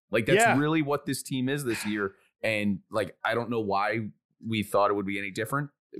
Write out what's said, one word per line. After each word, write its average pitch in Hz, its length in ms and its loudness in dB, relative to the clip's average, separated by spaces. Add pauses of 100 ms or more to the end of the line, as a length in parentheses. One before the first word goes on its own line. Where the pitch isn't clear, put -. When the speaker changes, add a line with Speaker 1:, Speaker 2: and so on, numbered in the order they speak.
(120)
Speaker 1:
Like, 110 140 2
that's 190 140 4
Speaker 2:
Yeah. 220 180 6
Speaker 1:
really 156 240 2
what 143 240 0
this 135 160 -4
team 131 280 -2
is 139 160 -2
this 110 200 -2
year. 104 300 -2 (260)
And, 104 380 0 (100)
like, 101 320 -4
I 110 140 0
don't 117 140 -2
know 117 100 -2
why 107 480 0 (380)
we 110 180 0
thought 101 280 2
it 101 40 2
would 101 100 -2
be 101 140 -4
any 101 120 -8
different. 139 380 -4 (300)